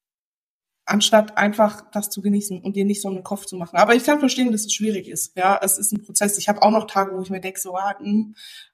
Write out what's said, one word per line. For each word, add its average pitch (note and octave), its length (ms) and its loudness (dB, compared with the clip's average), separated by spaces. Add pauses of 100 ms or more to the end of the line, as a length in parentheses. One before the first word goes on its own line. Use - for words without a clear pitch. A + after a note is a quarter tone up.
(840)
anstatt G#3+ 520 2
einfach G#3 540 0
das G#3 180 -6
zu - 120 -10
genießen G3+ 400 -2
und G3 140 -6
dir G3 100 0
nicht G3+ 160 0
so G3+ 80 -8
einen F#3+ 140 -8
Kopf - 220 -10
zu - 100 -12
machen. F3 220 -6
Aber G#3+ 180 6
ich B3+ 80 2
kann D4 160 4
verstehen, B3 320 2
dass G#3+ 140 -2
es - 80 -4
schwierig G#3 340 -4
ist. - 300 -10
Ja, F#3+ 240 4
es - 160 0
ist - 160 -2
ein - 100 -4
Prozess. - 340 -2
Ich - 120 -2
hab G#3 120 0
auch G#3 100 8
noch A3 160 0
Tage, G3 280 -2
wo F#3 60 -6
ich F#3 80 -10
mir F#3+ 100 -6
denk, F#3+ 180 -10
so, F3+ 180 -10
ah, G3+ 240 -4
hm, G#3 360 -2 (380)